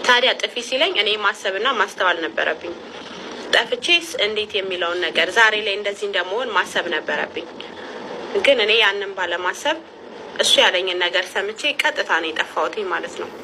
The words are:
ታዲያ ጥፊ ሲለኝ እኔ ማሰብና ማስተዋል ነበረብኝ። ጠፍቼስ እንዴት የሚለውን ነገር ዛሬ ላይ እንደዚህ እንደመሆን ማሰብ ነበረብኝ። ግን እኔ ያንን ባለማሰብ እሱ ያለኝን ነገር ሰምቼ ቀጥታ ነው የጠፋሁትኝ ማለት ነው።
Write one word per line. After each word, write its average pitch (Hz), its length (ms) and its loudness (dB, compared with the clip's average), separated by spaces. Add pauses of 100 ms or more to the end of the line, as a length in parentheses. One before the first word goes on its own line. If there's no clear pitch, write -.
ታዲያ 247 340 6
ጥፊ - 240 -4
ሲለኝ 294 360 0
እኔ 208 200 2
ማሰብና 208 560 0
ማስተዋል 190 480 2
ነበረብኝ። 156 520 -2 (760)
ጠፍቼስ 330 580 2 (100)
እንዴት 214 340 0
የሚለውን 180 480 0
ነገር 160 300 2
ዛሬ 220 300 6
ላይ 208 140 -2
እንደዚህ 202 300 -4
እንደመሆን 196 460 -2
ማሰብ 190 380 0
ነበረብኝ። - 580 -4 (880)
ግን 247 240 4
እኔ 214 180 2
ያንን 202 360 2
ባለማሰብ 180 640 -2 (600)
እሱ - 180 6
ያለኝን 185 420 4
ነገር 180 280 2
ሰምቼ 208 340 -4 (160)
ቀጥታ 294 380 0
ነው 165 140 2
የጠፋሁትኝ 165 560 -2
ማለት 170 320 -4
ነው። - 120 -6 (140)